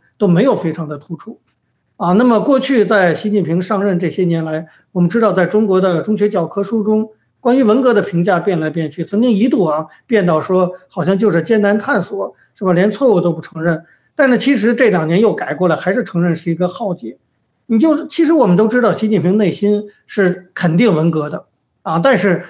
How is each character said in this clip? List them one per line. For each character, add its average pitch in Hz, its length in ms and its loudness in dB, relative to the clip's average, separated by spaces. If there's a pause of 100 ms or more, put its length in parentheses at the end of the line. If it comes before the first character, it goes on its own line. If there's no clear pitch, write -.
(180)
都 202 100 0
没 175 160 4
有 262 120 2
非 165 160 -4
常 156 160 -8
的 147 100 -10
突 151 200 -14
出 - 220 -20 (580)
啊。 175 160 0
那 214 100 4
么 233 160 4
过 277 200 2
去 240 260 2
在 185 300 2
习 214 160 -4
近 202 120 0
平 160 160 -2
上 196 240 -2
任 196 140 0
这 170 100 -2
些 185 180 -4
年 165 180 0
来， 160 240 -8 (240)
我 185 100 -2
们 175 80 2
知 226 100 0
道 208 140 2
在 180 140 2
中 214 180 0
国 190 160 2
的 175 220 0
中 214 120 -2
学 208 140 0
教 185 160 -2
科 196 180 -6
书 214 200 -4
中， 220 260 -2 (300)
关 254 180 2
于 269 60 2
文 226 180 2
革 247 140 2
的 202 80 4
评 170 200 -2
价 180 160 2
变 170 200 -2
来 156 100 -4
变 156 220 -6
去， 175 120 -10
曾 214 200 -2
经 247 80 2
一 208 180 2
度 208 160 0
啊 156 220 -2 (180)
变 214 180 0
到 165 160 2
说 180 320 0 (160)
好 175 160 -8
像 190 140 0
就 208 140 2
是 165 100 2
艰 220 220 0
难 208 160 2
探 240 200 -2
索， 196 360 -8 (180)
是 - 100 -12
吧？ 185 100 2
连 190 180 2
错 262 200 2
误 180 80 2
都 170 140 0
不 160 80 -10
承 160 220 -10
认。 165 200 -2 (300)
但 277 160 2
是 247 80 4
其 269 180 0
实 220 200 0
这 233 160 2
两 160 160 0
年 170 120 2
又 214 140 2
改 139 220 -6
过 180 120 0
来， 165 80 2
还 - 160 -2
是 220 120 -2
承 175 180 -4
认 175 140 0
是 170 160 -6
一 165 40 -4
个 175 120 -2
浩 185 260 -8
劫。 117 240 -12 (500)
你 226 120 0
就， 311 280 2
其 - 180 -2
实 294 80 2
我 277 120 4
们 180 100 2
都 214 120 4
知 240 140 0
道 226 100 2
习 - 180 -2
近 208 120 0
平 185 160 0
内 202 120 2
心 208 340 -2 (220)
是 - 480 -2
肯 170 240 -2
定 220 160 4
文 160 160 0
革 151 200 -4
的 - 160 -12 (360)
啊， 170 180 -4
但 254 180 4
是 175 320 0